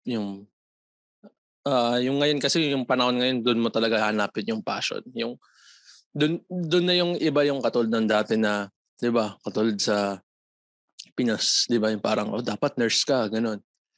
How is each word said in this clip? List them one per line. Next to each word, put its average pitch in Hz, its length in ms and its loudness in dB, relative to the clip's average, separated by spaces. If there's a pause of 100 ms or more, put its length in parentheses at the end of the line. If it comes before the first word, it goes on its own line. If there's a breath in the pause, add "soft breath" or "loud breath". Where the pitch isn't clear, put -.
yung, 123 400 -6 (1160)
ah, 123 400 2
yung 135 160 0
ngayon 147 240 2
kasi, 143 320 2
yung 131 80 0
panahon 123 400 2
ngayon, 127 240 0
doon 117 160 2
mo 113 80 0
talaga 110 400 2
hanapin 107 400 -2
yung 110 100 -2
passion. - 400 -4 (140)
Yung, 117 240 -6 (720 soft breath)
doon, 156 380 0
doon 175 340 0
na 180 140 2
yung 175 140 2 (100)
iba 147 240 2
yung 139 160 0
katulad 117 320 2
ng 110 160 2
dati 107 240 2
na, 104 320 0 (320)
di 120 100 0
ba, 110 380 0
katulad 104 320 0
sa 101 400 0 (960)
Pinas, - 560 0
di 120 80 4
ba, 110 160 0
yung 101 80 -6
parang, 107 320 -2
"Oh, 113 80 -4
dapat 120 320 -4
nurse 113 320 0
ka," 127 240 0
ganun. 110 320 -2 (360)